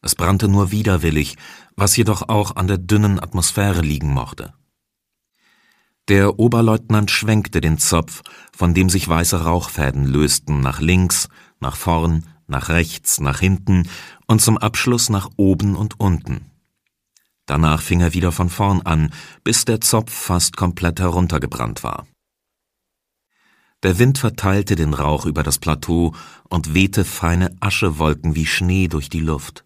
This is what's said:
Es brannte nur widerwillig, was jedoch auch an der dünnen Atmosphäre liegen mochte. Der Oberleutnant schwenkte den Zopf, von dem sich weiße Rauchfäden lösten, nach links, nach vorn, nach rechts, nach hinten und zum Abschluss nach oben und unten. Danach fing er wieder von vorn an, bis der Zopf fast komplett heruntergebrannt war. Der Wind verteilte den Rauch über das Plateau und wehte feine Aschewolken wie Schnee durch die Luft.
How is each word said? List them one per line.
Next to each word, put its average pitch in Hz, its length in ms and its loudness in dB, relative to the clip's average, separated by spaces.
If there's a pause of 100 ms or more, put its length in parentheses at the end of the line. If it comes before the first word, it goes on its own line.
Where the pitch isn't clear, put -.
Es - 140 -4
brannte 95 320 2
nur 98 240 2
widerwillig, 85 640 0 (400)
was 101 220 0
jedoch 110 320 0
auch 107 260 0
an 95 120 -2
der 95 100 0
dünnen 101 420 2
Atmosphäre 95 640 -2
liegen 73 320 -2
mochte. - 400 -6 (1500)
Der 98 320 4
Oberleutnant 110 720 2
schwenkte 107 480 0
den 80 180 2
Zopf, - 460 -2 (320)
von 87 180 2
dem 92 160 4
sich 90 180 -2
weiße 82 360 0
Rauchfäden 71 640 -2
lösten, 71 560 0
nach 65 180 -2
links, 90 480 2 (320)
nach 67 160 -6
vorn, 82 500 0 (220)
nach 67 220 -6
rechts, - 500 -2
nach 69 200 -2
hinten 95 500 2 (380)
und 110 140 4
zum 110 160 4
Abschluss 117 520 0
nach 101 280 -2
oben 98 380 2
und 107 240 -6
unten. 90 500 -2 (960)
Danach 78 360 2
fing 87 200 0
er 82 120 2
wieder 87 180 0
von 90 180 -2
vorn 98 320 0
an, 78 300 0 (320)
bis - 220 0
der 113 160 0
Zopf 113 300 0
fast - 440 -2
komplett 87 440 -2
heruntergebrannt 85 840 -2
war. - 220 -8 (1800)
Der 92 140 2
Wind 127 200 4
verteilte 101 580 0
den 78 180 0
Rauch 73 320 0
über 78 160 -2
das 76 160 -2
Plateau 82 560 0 (360)
und 78 240 -4
wehte 95 320 2
feine 87 560 0
Aschewolken 80 720 0
wie 80 100 0
Schnee 92 420 0
durch 78 220 -4
die 80 120 -4
Luft. 78 440 -6